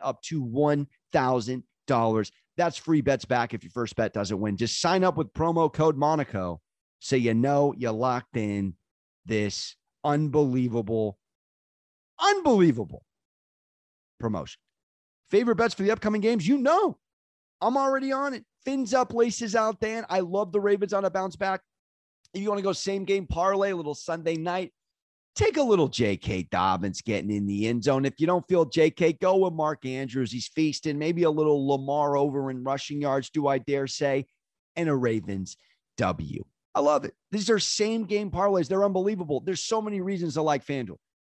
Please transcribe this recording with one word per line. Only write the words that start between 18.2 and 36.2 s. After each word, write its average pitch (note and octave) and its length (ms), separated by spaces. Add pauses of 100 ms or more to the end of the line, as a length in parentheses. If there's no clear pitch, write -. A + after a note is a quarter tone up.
it. A3 100 (200)
Fins C4 280
up, B3+ 200
laces A#3 420
out, A3 240
Dan. A3 300
I F#3 100
love F#3 320
the G#3 80
Ravens G3+ 320
on G3 140
a F#3+ 40
bounce F#3+ 280
back. F#3+ 240 (720)
If F#3+ 80
you G#3 80
wanna G3+ 120
go F#3+ 120
same G3 320
game G3 200
parlay, G3 460
a F#3+ 40
little D3+ 200
Sunday E3 400
night, F3 380 (600)
take B3 200
a D4 80
little G3 240
J G#2 300
K F#2 340
Dobbins F#2 500
getting G2+ 300
in G#2 140
the G2+ 220
end A#2 180
zone. C3+ 180
If C#3 160
you D#3+ 80
don't F3+ 220
feel E3+ 160
J D#3 260
K, E3 220
go F#3 240
with F#3 160
Mark D#3 320
Andrews. C3 480
He's B2 160
feasting. D3+ 480
Maybe E3 260
a D#3+ 80
little D3+ 340
Lamar C#3+ 520
over C#3 340
in B2+ 140
rushing C#3 360
yards, C#3 280
do D3 180
I C3+ 120
dare C#3 280
say, C#3 380 (500)
and E3 140
a D3 60
Ravens G2 600 (400)
W. E2 480 (320)